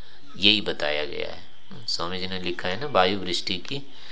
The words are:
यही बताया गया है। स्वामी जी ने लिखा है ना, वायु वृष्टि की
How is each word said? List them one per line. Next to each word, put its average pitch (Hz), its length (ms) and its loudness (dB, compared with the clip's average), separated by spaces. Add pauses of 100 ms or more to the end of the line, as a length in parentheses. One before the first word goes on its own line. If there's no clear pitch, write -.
(360)
यही 104 240 6
बताया 76 440 0
गया 80 280 -4
है। - 100 -4 (440)
स्वामी 87 320 -2
जी 92 80 -2
ने 92 140 -4
लिखा 90 280 -2
है 92 120 -2
ना, 151 60 -4
वायु 98 320 4
वृष्टि 90 380 0
की 139 260 -4 (300)